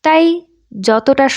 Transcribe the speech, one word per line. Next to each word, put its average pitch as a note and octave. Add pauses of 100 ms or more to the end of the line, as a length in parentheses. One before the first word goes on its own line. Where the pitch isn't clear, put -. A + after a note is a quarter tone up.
তাই D#4+ (480)
যতটা A3+ (100)